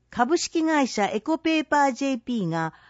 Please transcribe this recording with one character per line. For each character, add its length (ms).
株 280
式 280
会 220
社 200
エ 140
コ 160
ペ 220
ー 60
パ 180
ー 100
ジ 120
ェ 100
ー 40
ピ 240
ー 60
が 240